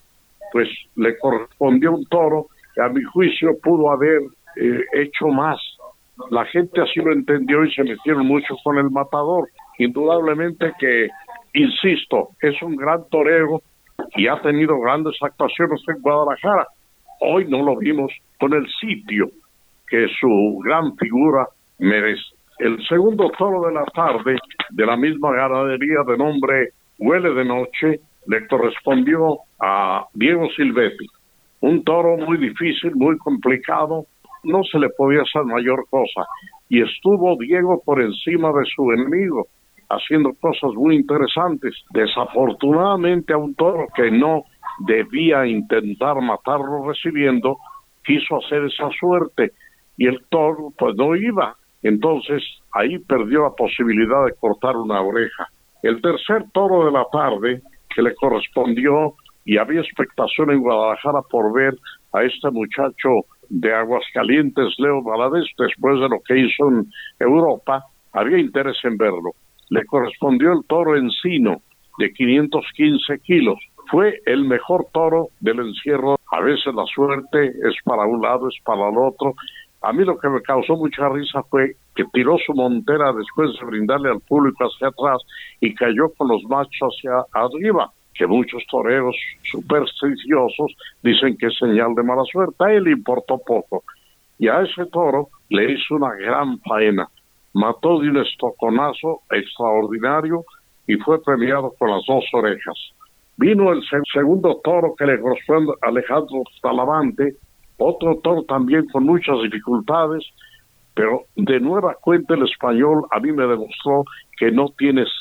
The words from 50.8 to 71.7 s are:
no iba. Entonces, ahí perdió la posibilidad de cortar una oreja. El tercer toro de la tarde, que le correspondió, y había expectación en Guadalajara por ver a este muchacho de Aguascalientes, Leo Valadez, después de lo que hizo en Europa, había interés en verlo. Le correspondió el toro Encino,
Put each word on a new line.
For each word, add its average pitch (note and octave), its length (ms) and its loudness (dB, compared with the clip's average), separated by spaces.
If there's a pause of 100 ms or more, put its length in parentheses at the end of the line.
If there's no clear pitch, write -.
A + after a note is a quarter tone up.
no C#3+ 220 2
iba. F#3+ 400 -2 (260)
Entonces, C3+ 640 0 (260)
ahí B2 280 -2
perdió C3 440 0
la C#3+ 80 0
posibilidad A#2 760 0
de A#2 120 -4
cortar A#2+ 380 -2
una G#2+ 240 -2
oreja. G2+ 480 -4 (340)
El A2+ 180 0
tercer G#3 520 -2
toro F#3 320 2
de D#3 80 2
la C3 180 2
tarde, B2 520 -2 (300)
que A2+ 100 0
le A#2 120 0
correspondió, C3 1000 0 (300)
y G#2 120 2
había B2+ 240 0
expectación C#3+ 720 -2
en C#3 80 4
Guadalajara A#2+ 640 0
por A2 300 0
ver C3+ 220 2 (380)
a G2 100 2
este B2+ 280 -2
muchacho B2 580 -4 (400)
de A2+ 260 0
Aguascalientes, A#2+ 1040 0
Leo C#3 240 0
Valadez, B2 440 -2 (120)
después B2+ 400 0
de C3 100 0
lo A#2 120 -2
que B2+ 180 0
hizo C3 300 2
en A#2+ 180 2 (320)
Europa, C3+ 640 2 (300)
había F3+ 260 2
interés C#3 460 -2
en A2+ 140 -2
verlo. F2+ 340 -2 (380)
Le - 160 0
correspondió C3+ 640 2
el E3 140 0
toro D#3 300 2
Encino, B2+ 640 0 (360)